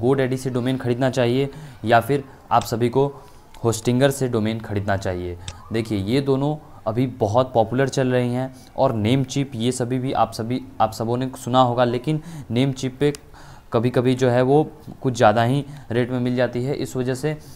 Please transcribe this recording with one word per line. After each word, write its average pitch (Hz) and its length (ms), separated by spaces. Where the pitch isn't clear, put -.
GoDaddy 131 340
से 131 120
डोमेन 127 280
खरीदना 127 320
चाहिए 127 400
या 117 160
फिर 135 220
आप 117 120
सभी 120 260
को 139 220
Hostinger 123 460
से 135 160
डोमेन 113 320
खरीदना 101 380
चाहिए। 90 400
देखिए, 110 240
ये 107 240
दोनों 139 340
अभी 120 200
बहुत - 460
पॉपुलर 120 340
चल 127 240
रही 123 220
हैं 131 200
और 127 160
Namecheap, 127 640
ये 113 160
सभी 123 280
भी 131 140
आप 110 180
सभी, 120 300
आप 107 100
सबों 117 260
ने 131 140
सुना 123 180
होगा, 123 220
लेकिन 123 380
Namecheap 127 480
पे 147 140
कभी-कभी 123 420
जो 123 140
है 120 120
वो 135 200
कुछ 131 120
ज़्यादा 113 300
ही 131 200
रेट 120 200
में 127 80
मिल 123 160
जाती 120 280
है। 139 120
इस 131 200
वजह 127 200
से 147 200